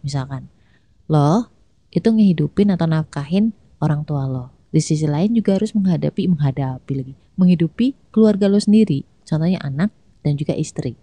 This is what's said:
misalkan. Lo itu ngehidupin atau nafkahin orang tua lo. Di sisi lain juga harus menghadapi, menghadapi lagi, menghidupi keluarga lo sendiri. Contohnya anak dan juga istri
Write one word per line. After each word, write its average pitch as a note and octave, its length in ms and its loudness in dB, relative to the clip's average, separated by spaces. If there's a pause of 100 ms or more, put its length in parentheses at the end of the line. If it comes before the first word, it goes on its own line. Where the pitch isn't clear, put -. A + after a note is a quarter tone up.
misalkan. C3+ 480 -8 (560)
Lo D#3 400 2 (400)
itu A3 240 0
ngehidupin G3 640 2
atau E3+ 80 -2
nafkahin D#3+ 720 -2 (240)
orang D3+ 240 -2
tua C#3+ 240 -4
lo. B2+ 240 -8 (200)
Di D#3 100 2
sisi D3+ 260 -2
lain E3 240 0
juga G#3 240 2
harus G#3+ 160 -2
menghadapi, F3 560 0
menghadapi C3+ 640 -2
lagi, C3+ 220 -8 (240)
menghidupi F3+ 580 2 (160)
keluarga G#3 380 4
lo G3+ 100 2
sendiri. G#3 460 2 (180)
Contohnya D#3+ 380 -2
anak C#3+ 300 -4 (280)
dan D3 160 -2
juga D3+ 160 -4
istri - 500 -6